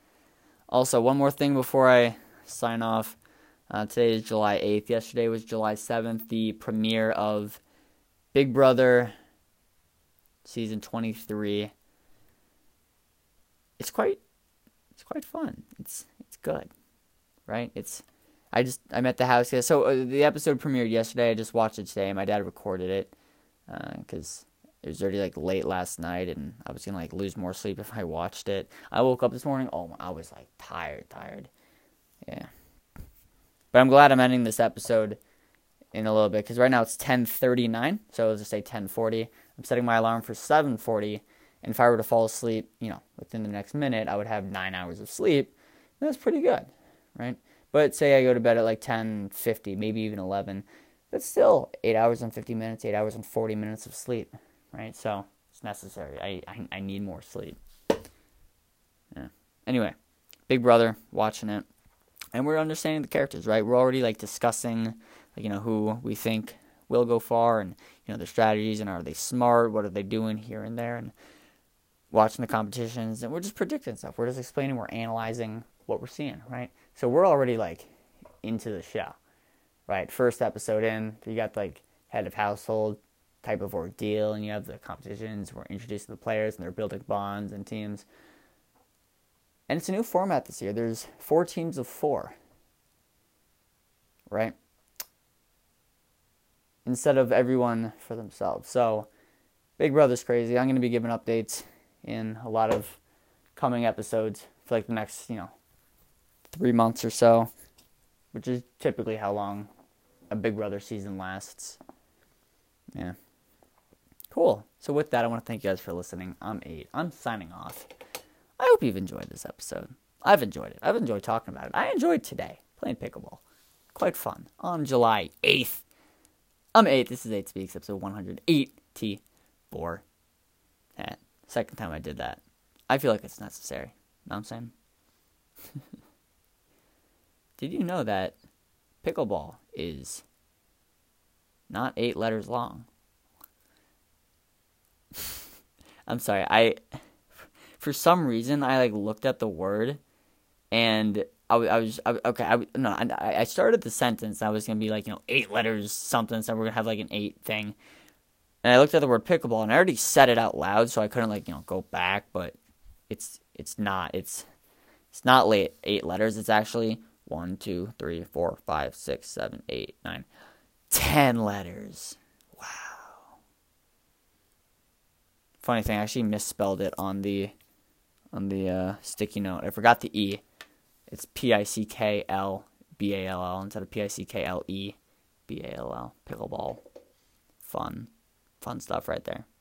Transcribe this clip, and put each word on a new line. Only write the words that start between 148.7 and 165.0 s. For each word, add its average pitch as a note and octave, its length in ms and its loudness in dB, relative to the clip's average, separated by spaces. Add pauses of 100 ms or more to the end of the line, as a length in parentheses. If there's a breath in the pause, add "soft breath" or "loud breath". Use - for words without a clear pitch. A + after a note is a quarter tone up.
like, A#2+ 140 4
looked G#2+ 320 -4
at C3 140 0
the A2+ 80 -2
word, G#2 520 -2 (720)
and A2 540 2 (240)
I - 40 6
w-, A#2 160 6
I G#2+ 100 6
was, A2 260 -2
I A#2+ 80 2
w-, A2+ 120 -4
okay, A#2 180 0
I F#2+ 80 2
w-, A#2+ 240 2
no, B2+ 140 2
I, G#2 520 0
I - 20 4
started A3 380 4
the A2 100 -6
sentence, A2 500 -2
and A2 60 0
I G#2 40 0
was G#2+ 140 -2
gonna G#2+ 140 -2
be G#2+ 100 -2
like, G#2+ 160 -4
you G#2+ 80 -8
know, - 140 -14
eight A#2 240 0
letters, G#2+ 400 0
something, A2+ 500 -2
so A2+ 140 -4
we're A2 100 -2
gonna A2 100 -4
have, A2+ 120 -2
like, A2 120 -2
an G#2+ 120 -8
eight G#2 320 -6
thing. G#2+ 320 -6 (880 soft breath)
And B2 100 8
I B2+ 60 12
looked D3+ 160 6
at D#3 60 6
the D3 60 2
word A#2 180 4
pickleball, A#2 360 2
and G#2+ 100 0
I B2 40 6
already E3+ 200 6
said C3+ 340 6
it A#2 100 6
out - 180 2
loud, G2+ 320 4
so A2+ 120 -2
I G#2+ 60 0
couldn't, A2+ 220 -2
like, G#2 180 -6
you E2+ 60 -8
know, C#2+ 140 -12
go F#2 140 -4
back, F#2 520 -2
but F2+ 220 -6 (540)
it's, - 300 -12 (140)
it's - 240 -14
not, F#2+ 380 -2
it's, - 300 -8 (640 soft breath)